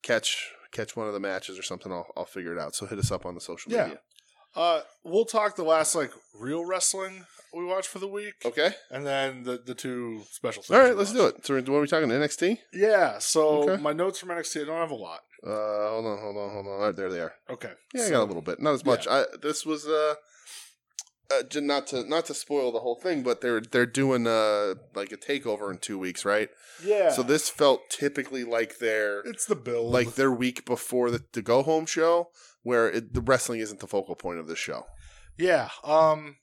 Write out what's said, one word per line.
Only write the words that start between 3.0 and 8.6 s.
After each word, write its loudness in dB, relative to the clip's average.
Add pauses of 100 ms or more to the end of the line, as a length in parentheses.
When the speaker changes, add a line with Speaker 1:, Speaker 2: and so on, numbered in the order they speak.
Speaker 1:
up -6
on -8
the -14
social -10
Speaker 2:
Yeah. 2
Speaker 1:
media. -10 (540)
Speaker 2:
Uh, 0 (220)
we'll 2
talk 0
the -6
last, 4
like, -2 (220)
real -4
wrestling -2 (300)
we -6
watched -2
for -12
the -6
week. -12 (100)
Speaker 1:
Okay. 2 (160)